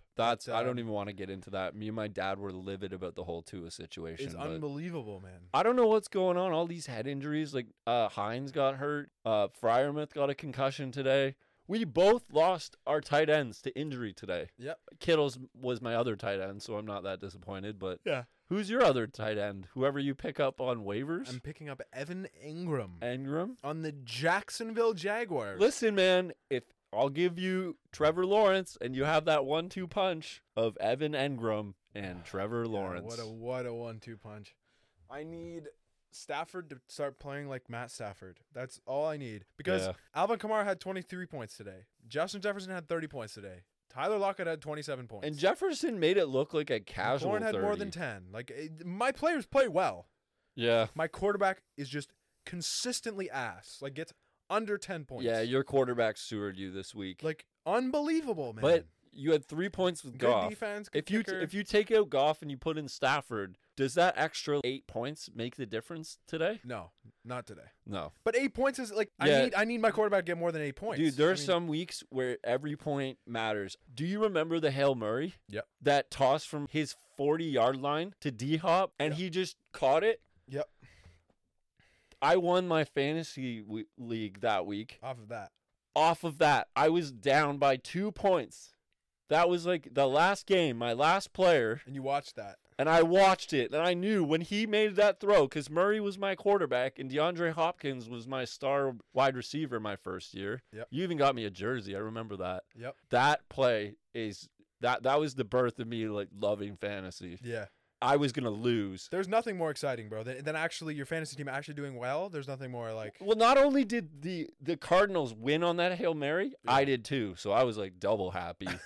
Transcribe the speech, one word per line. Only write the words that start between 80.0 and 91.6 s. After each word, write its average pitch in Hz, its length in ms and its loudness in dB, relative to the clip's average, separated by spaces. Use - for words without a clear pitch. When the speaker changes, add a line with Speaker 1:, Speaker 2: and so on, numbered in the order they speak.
Speaker 1:
it? 226 160 2
Speaker 2:
Yep. 135 200 -6
Speaker 1:
I 160 140 6
won 180 320 2
my 160 160 4
fantasy 139 800 -4
w-, 107 240 -8
league 113 420 -6
that 101 260 2
week. 101 360 -8
Speaker 2:
Off 123 160 -10
of 107 100 -20
that. 107 240 -12
Speaker 1:
Off 160 260 4
of 156 160 -6
that. 143 380 4
I 147 140 6
was 165 200 0
down 139 480 2
by 139 180 4
two 190 360 -6
points. - 600 0
That 170 200 6
was, 175 160 2
like, 170 300 -2
the 135 140 6
last 170 380 4
game, 170 300 4
my 117 160 0
last 160 400 2
player. 143 540 4